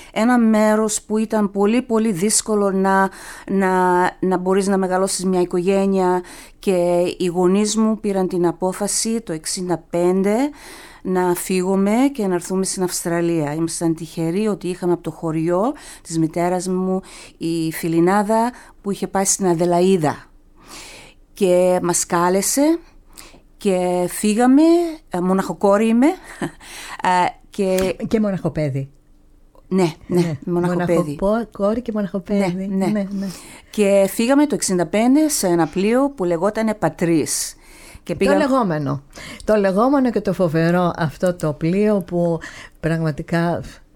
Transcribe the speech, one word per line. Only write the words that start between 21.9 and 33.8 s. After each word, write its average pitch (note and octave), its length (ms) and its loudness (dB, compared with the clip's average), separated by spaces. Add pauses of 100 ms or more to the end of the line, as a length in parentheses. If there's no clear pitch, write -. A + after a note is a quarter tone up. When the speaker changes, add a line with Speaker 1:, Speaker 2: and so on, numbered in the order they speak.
Speaker 1:
κάλεσε G3 720 2 (800)
και F3+ 520 0
φύγαμε, B3 540 4 (460)
ε, F3+ 120 -4
μοναχοκόρη G3 680 2
είμαι, A#3+ 180 4 (540)
<laughs> - 420 -14
ε, F3+ 240 2 (240)
και F#3+ 460 0 (120)
Speaker 2:
Και A3+ 120 0
μοναχοπέδι. D3+ 680 -4 (800)
Speaker 1:
Ναι, F3+ 240 2 (140)
ναι, F3 140 0
Speaker 2:
Ναι, D#3+ 260 -2
Speaker 1:
μοναχοπέδι. F3 460 0 (280)
Speaker 2:
μοναχοπο-, G#3+ 320 -2
κόρη G#3+ 300 -2
και A#3 100 -8
μοναχοπέδι. G3 600 -2 (140)
Speaker 1:
Ναι, F#3+ 80 -4
ναι. F#3+ 100 0
Speaker 2:
Ναι, G#3 240 -2
ναι. G3 160 -8 (440)
Speaker 1:
Και G3 380 4